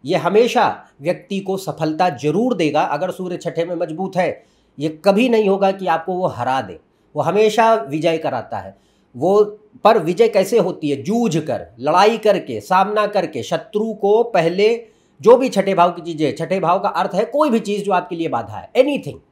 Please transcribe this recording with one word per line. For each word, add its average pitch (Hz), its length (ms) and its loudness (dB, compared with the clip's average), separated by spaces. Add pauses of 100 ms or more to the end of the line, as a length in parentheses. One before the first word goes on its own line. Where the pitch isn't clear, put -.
ये 160 100 -2
हमेशा 196 680 2 (160)
व्यक्ति 180 380 -4
को 190 180 -6
सफलता 160 520 -2
जरूर 160 460 -2
देगा 156 260 0
अगर 180 300 -4
सूर्य 180 260 -8
छठे 165 280 -4
में 175 100 -6
मजबूत 170 400 -6
है। 175 280 -2 (360)
ये 156 260 -6
कभी 208 240 4
नहीं 214 200 2
होगा 190 220 2
कि 190 160 -6
आपको 165 260 -2
वो 180 140 -2
हरा 127 340 -2
दे, 90 180 -12 (360)
वो 147 60 -4
हमेशा 214 540 2
विजय 160 420 -2
कराता 123 400 -6
है। 95 200 -14 (380)
वो, 185 280 2 (400)
पर 220 160 6
विजय 180 280 2
कैसे 214 320 2
होती 175 300 -2
है? 123 140 -4
जूझ 202 340 0
कर, 120 300 -6 (120)
लड़ाई 180 380 4
करके, 185 420 0
सामना 202 480 0
करके, 170 360 -4
शत्रु 208 500 -4
को 208 300 2
पहले, 196 600 0 (360)
जो 226 160 8
भी 254 120 0
छठे 196 240 0
भाव 175 180 4
की 170 220 -10
चीज़ें, 147 220 -2
छठे 165 240 -4
भाव 180 200 2
का 190 100 -2
अर्थ 170 260 -4
है 214 100 2
कोई 294 240 0
भी 226 100 2
चीज़ 196 240 -4
जो 196 80 -2
आपके 180 240 -2
लिए 165 120 -4
बाधा 113 300 -6
है, 90 200 -18
anything। 262 400 0 (140)